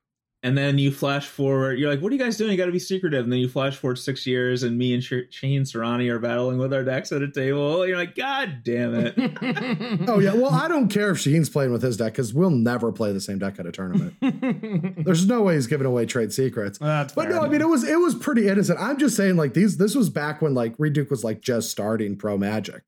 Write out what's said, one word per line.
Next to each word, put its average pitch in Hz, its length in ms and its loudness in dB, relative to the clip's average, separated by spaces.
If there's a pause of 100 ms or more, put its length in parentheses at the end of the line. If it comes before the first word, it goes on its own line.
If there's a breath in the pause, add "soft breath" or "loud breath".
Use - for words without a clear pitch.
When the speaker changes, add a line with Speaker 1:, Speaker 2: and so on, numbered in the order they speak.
(440)
Speaker 1:
And 127 140 2
then 139 200 2
you 139 140 4
flash 139 340 -2
forward. 135 540 0
You're 147 100 0
like, 143 120 0
"What 202 100 -2
are 277 40 0
you 262 60 0
guys 240 160 -2
doing? 214 140 0
You 190 60 2
gotta 180 160 0
be 180 40 2
secretive." 180 460 -2
And 120 80 -2
then 127 80 2
you 127 80 2
flash 135 300 -2
forward 127 180 -2
six 131 320 -6
years, 123 340 0
and 120 160 0
me 123 160 0
and 123 80 0
Sh-, 123 300 -6
Shaheen 135 300 -2
Sarani 120 480 -2
are 117 100 -2
battling 123 400 0
with 135 140 0
our 135 100 0
decks 131 300 -4
at 147 80 0
a 139 100 -4
table. 143 560 0
You're 185 100 0
like, 175 160 -4
"God 254 500 -4
damn 120 300 -2
it." 117 240 -2
Speaker 2:
<laughs> 233 920 -2
Speaker 3:
Oh, 214 100 4
yeah. 196 140 4
Well, 254 200 4
I 277 140 2
don't 285 220 2
care 208 220 2
if 156 60 0
Shaheen's 147 320 2
playing 135 220 0
with 117 100 0
his 127 160 0
deck 110 160 -2
'cause 113 200 -4
we'll 175 180 4
never 117 400 2
play 104 220 -2
the 98 80 -4
same 98 180 -6
deck 98 180 -4
at 90 80 -8
a 85 60 -8
tournament. 95 480 -2
Speaker 2:
<laughs> 190 840 -4
Speaker 3:
There's 175 200 2
no 233 180 4
way 180 120 4
he's 139 100 0
giving 135 220 0
away 123 180 2
trade 110 280 -2
secrets. 123 440 -2
Speaker 2:
That's 147 360 -2
Speaker 3:
But 320 160 -2
Speaker 2:
fair. 359 60 0
Speaker 3:
no, 330 60 0
I 294 60 2
mean, 294 140 2
it 320 80 2
was, 269 160 2
it 302 140 0
was 349 140 4
pretty 233 360 2
innocent. 175 300 2
I'm 254 200 -2
just 294 160 2
saying, 190 220 4
like, 151 180 2
these, 175 220 4
this 196 180 2
was 220 140 2
back 151 320 -4
when, 151 120 2
like, 117 240 0
Reed 151 160 0
Duke 143 160 0
was, 123 140 -2
like, 110 180 -2
just 117 300 -2
starting 104 460 -2
pro 104 200 -2
Magic. 101 500 -2